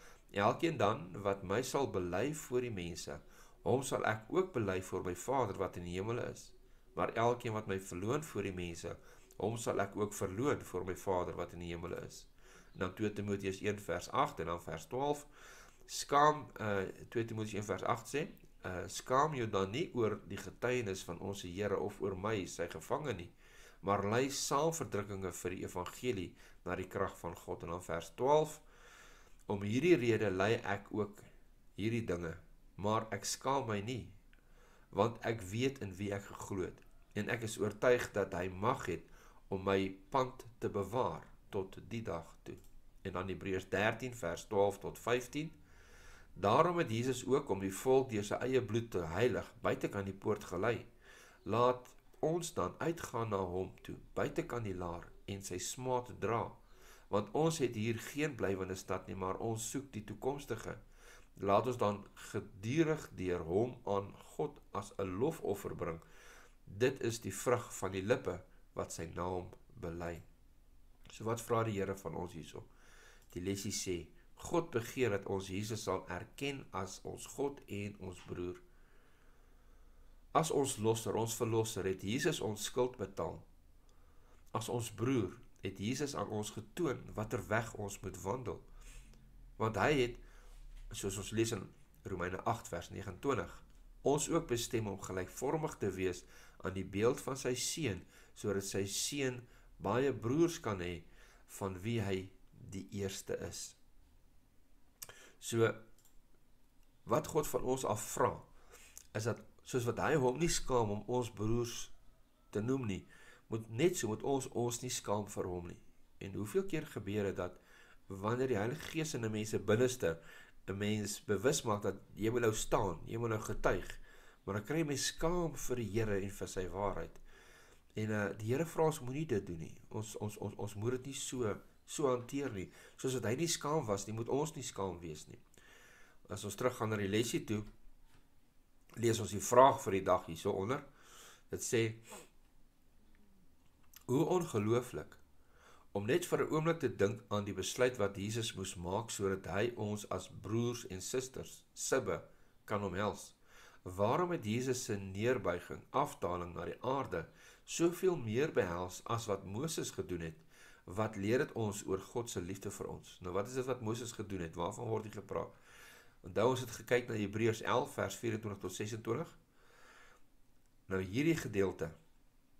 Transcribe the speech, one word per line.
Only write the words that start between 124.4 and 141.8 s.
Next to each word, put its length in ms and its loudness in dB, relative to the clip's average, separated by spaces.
maar 100 0
dan 100 0
kry 140 0
jy 80 2
mens 200 0
skaam 500 2
vir 200 -2
die 140 -2
Here 300 2
en 100 -2
vir 180 -6
sy 200 -2
waarheid. 520 -2
En, 160 0
eh, 280 0
die 140 0
Here 140 2
vra 160 0
ons 180 4
moenie 260 -4
dit 200 2
doen 120 -6
nie. 160 -8
Ons, 280 -6
ons, 200 -4
ons, 200 -6
ons 180 -6
moet 160 -2
dit 160 -2
nie 80 -8
so, 400 -2
so 240 0
hanteer 440 0
nie. 160 -4
Soos 180 0
wat 100 0
hy 100 4
nie 140 2
skaam 380 2
was 200 2
nie, 80 -4
moet 140 -2
ons 260 2
nie 80 -10
skaam 380 -4
wees 280 -8
nie. 100 -16
As 160 -6
ons 100 -4
teruggaan 360 0
na 60 2
die 120 0
lesie 360 2
toe, 180 -2
lees 240 4
ons 140 -2
die 80 -2
vraag 420 10
vir 140 2
die 80 -2
dag 200 4
hier 140 -8
so 160 0
onder. 260 -2
Dit 120 -6
sê, 200 2